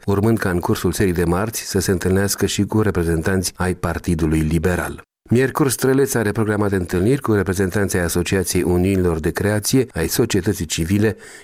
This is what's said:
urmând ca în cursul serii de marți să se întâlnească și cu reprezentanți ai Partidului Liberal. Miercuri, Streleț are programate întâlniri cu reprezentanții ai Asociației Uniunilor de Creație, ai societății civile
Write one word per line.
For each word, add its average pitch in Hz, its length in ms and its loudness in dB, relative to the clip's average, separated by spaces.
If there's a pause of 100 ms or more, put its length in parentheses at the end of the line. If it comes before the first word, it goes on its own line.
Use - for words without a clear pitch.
urmând 101 320 2
ca 98 120 -2
în 87 80 -2
cursul 92 340 -2
serii 95 200 0
de 85 120 0
marți 92 360 -2
să - 180 -4
se 92 120 0
întâlnească 95 560 0
și 101 180 -2
cu 107 160 0
reprezentanți 90 760 0
ai 90 180 -2
Partidului 82 680 0
Liberal. 82 600 -2 (280)
Miercuri, 131 400 2
Streleț 131 440 2
are 104 180 0
programate 104 440 0
întâlniri 95 440 0
cu 110 120 0
reprezentanții 95 680 0
ai 90 60 0
Asociației 90 580 0
Uniunilor 90 580 2
de 82 100 -2
Creație, 104 640 0
ai 80 160 -2
societății 101 580 0
civile 98 500 0 (260)